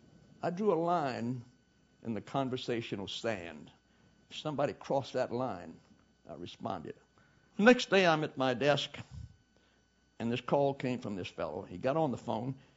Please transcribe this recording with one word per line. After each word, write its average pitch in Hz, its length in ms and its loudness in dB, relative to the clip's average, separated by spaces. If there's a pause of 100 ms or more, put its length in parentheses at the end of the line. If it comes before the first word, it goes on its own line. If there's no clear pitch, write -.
(420)
I 156 80 0
drew 190 220 2
a - 20 4
line 131 720 0 (600)
in 113 100 -4
the 101 60 -4
conversational 120 880 -4
sand. 85 640 -6 (600)
If - 80 -14
somebody 143 340 -2
crossed 135 400 -4
that 127 200 0
line, 95 420 -4 (540)
I 80 60 -12
responded. - 600 -8 (640)
The 196 80 4
next 247 260 8
day, 185 160 8
I'm 156 180 4
at 151 120 -6
my 131 180 2
desk, 139 420 2 (1200)
and 117 120 -2
this 120 100 0
call 139 340 2
came 127 240 -4
from 104 180 -6
this 90 120 -6
fellow. 85 400 -6
He 90 100 -12
got 131 180 0
on 156 140 2
the 113 80 -4
phone. 120 360 -4 (220)